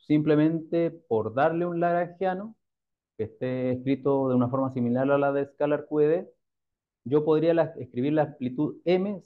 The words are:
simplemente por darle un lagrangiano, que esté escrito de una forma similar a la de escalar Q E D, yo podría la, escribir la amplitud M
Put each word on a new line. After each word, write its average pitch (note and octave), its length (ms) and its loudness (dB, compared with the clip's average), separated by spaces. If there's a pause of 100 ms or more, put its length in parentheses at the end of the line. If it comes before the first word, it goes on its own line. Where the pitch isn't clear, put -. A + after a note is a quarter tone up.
simplemente D#3 840 2
por A2 440 -4
darle E3 320 0
un E3+ 140 -4
lagrangiano, F3 760 -2 (600)
que A2 80 -6
esté B2+ 480 -4
escrito C3+ 560 -2
de B2+ 60 2
una B2 140 2
forma C3 240 -2
similar B2+ 380 0
a C#3+ 80 4
la C#3 140 0
de C#3 100 -2
escalar D3 440 -2
Q D3+ 140 0
E D3+ 80 6
D, F3+ 240 -2 (720)
yo D3+ 200 2
podría D#3+ 280 4
la, E3 260 0
escribir B2+ 340 -4
la D#3 100 2
amplitud C#3 640 -4
M F#3 420 0